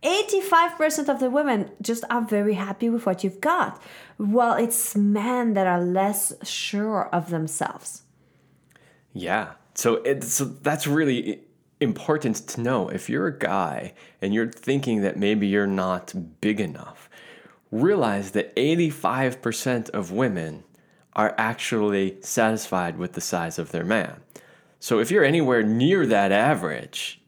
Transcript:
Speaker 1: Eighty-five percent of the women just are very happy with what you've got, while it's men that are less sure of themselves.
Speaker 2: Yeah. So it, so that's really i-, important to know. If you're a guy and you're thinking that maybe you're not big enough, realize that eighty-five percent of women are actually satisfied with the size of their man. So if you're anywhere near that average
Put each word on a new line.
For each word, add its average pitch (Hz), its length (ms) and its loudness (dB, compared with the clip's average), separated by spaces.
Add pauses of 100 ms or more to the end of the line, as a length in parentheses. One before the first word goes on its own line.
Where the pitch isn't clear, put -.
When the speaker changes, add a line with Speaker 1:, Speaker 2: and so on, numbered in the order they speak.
Speaker 1:
Eighty-five 349 760 2
percent 311 320 0
of 269 100 0
the 254 80 2
women 254 440 0 (100)
just 233 260 -4
are 240 140 0
very 214 320 2
happy 196 340 -2
with 233 160 0
what 185 180 0
you've 190 200 -4
got, 320 400 0 (340)
while 226 400 2
it's 233 400 0
men 214 560 2
that 196 140 4
are 175 180 4
less 196 480 0 (100)
sure 208 680 -4
of 170 160 0
themselves. - 760 -6 (1080)
Speaker 2:
Yeah. 92 380 -2 (240)
So 117 220 2
it, - 280 0
so - 220 -2
that's 147 400 -4
really 143 320 2 (160)
i-, - 40 -16 (420)
important 131 560 0 (120)
to - 140 -8
know. 120 260 0
If - 220 -8
you're 131 160 -2
a 139 120 -4
guy 85 540 -2 (300)
and 98 100 -2
you're 113 180 0
thinking 135 520 -2
that 98 160 -2
maybe 101 280 2
you're 101 200 2
not 92 480 -2 (260)
big 107 200 0
enough, - 500 -8 (600)
realize 110 600 0
that - 260 -2
eighty-five 135 840 0
percent 117 480 -2
of 92 220 -4
women 90 520 -2 (500)
are 107 220 2
actually 104 840 0
satisfied 101 760 0
with 87 160 -6
the 85 80 -8
size 85 380 -4
of 82 140 -6
their 82 120 -4
man. 101 360 -2 (580)
So - 200 0
if 117 120 0
you're 185 140 6
anywhere 135 380 4
near 131 440 4
that 101 260 4
average 98 960 0